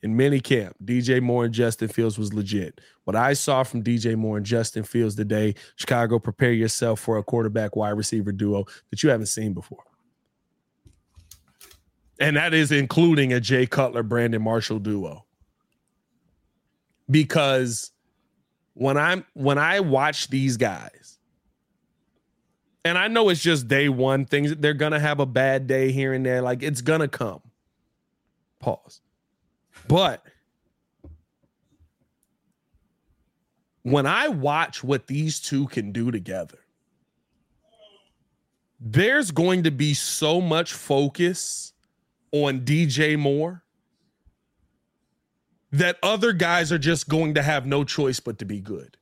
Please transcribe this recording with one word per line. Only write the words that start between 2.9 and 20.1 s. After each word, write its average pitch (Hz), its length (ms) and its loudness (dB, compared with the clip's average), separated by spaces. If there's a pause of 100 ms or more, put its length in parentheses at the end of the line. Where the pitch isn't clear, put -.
What 98 120 -4
I 127 180 2
saw 135 300 0
from 123 180 -6
D 120 180 0
J 113 160 -2
Moore 110 220 -2
and 104 80 -6
Justin 110 380 -2
Fields 110 320 -2
today, 107 380 0 (220)
Chicago, 120 420 0
prepare 120 340 0
yourself 113 480 0
for 113 180 -2
a 101 60 -2
quarterback 110 520 -2
wide 104 160 0
receiver 104 400 -2
duo 101 340 -2 (240)
that - 140 -6
you 156 60 6
haven't 110 180 2
seen 107 260 -4
before. - 300 -12 (2250)
And 147 160 2
that 160 180 2
is 156 180 4
including 143 600 4
a 123 80 2
Jay 127 280 2
Cutler, 123 360 0
Brandon 113 380 0
Marshall 110 380 -2
duo. 98 460 -6 (1800)
Because 135 840 2 (840)
when 135 240 0
I'm, 175 260 0 (100)
when 139 260 0
I 175 220 2
watch 147 480 0